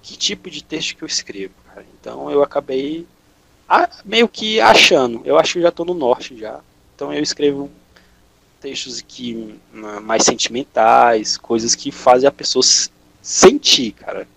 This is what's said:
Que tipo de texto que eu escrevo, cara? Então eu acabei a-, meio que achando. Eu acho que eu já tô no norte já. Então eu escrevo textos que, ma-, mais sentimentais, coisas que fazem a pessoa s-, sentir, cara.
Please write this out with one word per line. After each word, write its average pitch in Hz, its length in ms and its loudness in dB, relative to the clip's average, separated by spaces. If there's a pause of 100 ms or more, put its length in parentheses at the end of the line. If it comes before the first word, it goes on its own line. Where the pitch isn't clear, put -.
Que - 140 -20
tipo 190 340 -8
de 151 140 -16
texto - 320 -8
que - 80 -14
eu - 20 -14
escrevo, 98 460 -10 (140)
cara? - 180 -20 (160)
Então 135 300 -12
eu 143 120 2
acabei 143 640 -4 (640)
a-, 339 220 2 (120)
meio 226 240 2
que 220 320 -4
achando. 170 680 4
Eu 143 120 4
acho 165 140 2
que 180 60 -4
eu 170 40 -2
já 170 80 6
tô 170 140 -8
no 175 80 -4
norte 131 460 -2
já. 110 200 -12 (360)
Então 143 180 -10
eu 151 100 -4
escrevo 143 480 -2 (920)
textos 131 400 -12
que, 113 520 -12 (160)
ma-, 107 300 -14
mais 107 240 -2
sentimentais, 117 1120 2
coisas 117 380 -2
que - 180 -10
fazem 127 340 4
a 139 60 4
pessoa - 300 -2
s-, - 260 2 (320)
sentir, - 720 2
cara. - 340 -12 (100)